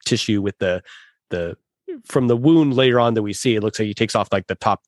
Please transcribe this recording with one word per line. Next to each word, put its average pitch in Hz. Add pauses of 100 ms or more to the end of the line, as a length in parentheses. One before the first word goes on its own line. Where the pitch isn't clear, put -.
tissue 107
with 101
the, 92 (480)
the, 87 (500)
from 131
the 120
wound 147
later 127
on 117
that 110
we 104
see, 120
it 107
looks 107
like 110
he 104
takes 110
off, 104
like, 98
the 98
top 101